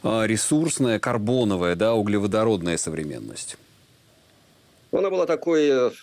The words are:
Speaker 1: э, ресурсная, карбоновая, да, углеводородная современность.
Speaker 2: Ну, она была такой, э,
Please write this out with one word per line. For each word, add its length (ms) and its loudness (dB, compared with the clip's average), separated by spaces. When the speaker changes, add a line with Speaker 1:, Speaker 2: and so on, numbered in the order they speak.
Speaker 1:
э, 220 0
ресурсная, 760 0
карбоновая, 800 0
да, 180 2
углеводородная 840 0
современность. 800 -8
Speaker 2:
Ну, 80 0
она 100 0
была 160 0
такой, 420 2
э, 220 2